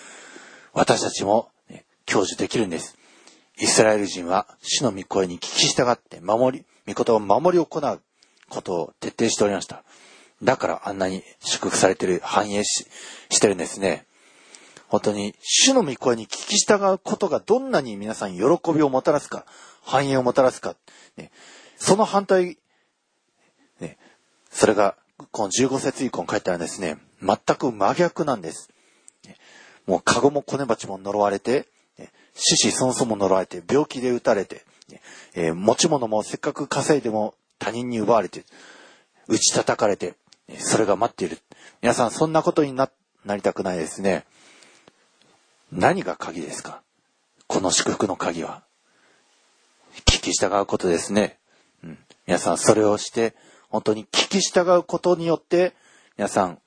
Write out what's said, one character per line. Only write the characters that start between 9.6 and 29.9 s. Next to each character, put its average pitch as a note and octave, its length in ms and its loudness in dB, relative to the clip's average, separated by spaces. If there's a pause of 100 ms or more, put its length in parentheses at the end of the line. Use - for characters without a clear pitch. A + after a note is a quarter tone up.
し - 60 -12
た。 - 180 -16 (580)
だ B2+ 140 2
か - 100 -4
ら - 180 -4
あ G2+ 80 -8
ん G2 60 -10
な F#2 100 -2
に F#2+ 140 -8 (180)
祝 - 280 -6
福 - 80 -4
さ F#2+ 120 4
れ F#2+ 60 2
て F#2+ 120 -6
る、 F2+ 160 0
繁 G#2 280 -2
栄 G2+ 140 -2
し、 - 220 -4 (440)
し - 100 2
て A2 80 6
る G2 60 2
ん F2+ 40 -10
で D#2+ 80 -4
す - 120 -10
ね。 F#2 280 -2 (840)
本 - 120 0
当 G#2+ 120 0
に G#2 280 -4
主 - 340 2
の A#3+ 100 4
御 C3+ 100 -4
声 A#2+ 220 0
に A2 100 -8
聞 - 220 -12
き G#3 80 -2
従 G#3 260 4 (100)
う F#3 60 0
こ - 180 -6
と G3 120 0
が C3 120 -2
ど A#3 200 2
ん C4+ 100 -8
な F#3 100 0
に A2+ 160 -8
皆 G#2+ 180 -8
さ G#2+ 120 -8
ん F#2 80 -8
喜 F2+ 80 -6 (300)
び D#3 100 2
を C#3+ 60 4
も C3 140 0
た D#3+ 100 2
ら C#3+ 80 2
す - 80 -14
か、 - 180 -12 (360)
繁 C#3 260 0
栄 C3+ 80 2
を B2+ 60 2
も B2 100 2
た C3+ 100 4
ら B2+ 80 6
す - 100 -6
か。 - 160 -8 (400)
ね、 D#3+ 140 -18 (460)
そ - 200 4
の G#3+ 80 4
反 G3 220 0
対、 F3+ 320 2 (1200)
ね、 E2 200 -12 (520)
そ - 160 2
れ A2 80 6
が G2+ 220 2 (340)
こ A2 140 -4
の F#2+ 60 -4
十 A#2 180 2
五 C3 100 -2
節 C#3 260 -4
以 A#2+ 60 -2
降 - 120 -6
に E2+ 60 -10
書 A2 100 -2
い - 20 -14
て F#2+ 100 -4
あ F2 40 0
る E2+ 40 -4
ん - 20 -6
で D#2 80 -6
す - 120 -12
ね。 D#2+ 160 -4 (260)
全 G2 140 2 (200)
く C#3+ 140 -2
真 G#2+ 240 4
逆 E3+ 300 0
な C#3 100 -2
ん G#2 60 -6
で D#2+ 100 -10
す。 - 200 -14 (560)
ね、 - 100 -20 (500)
も F2+ 120 2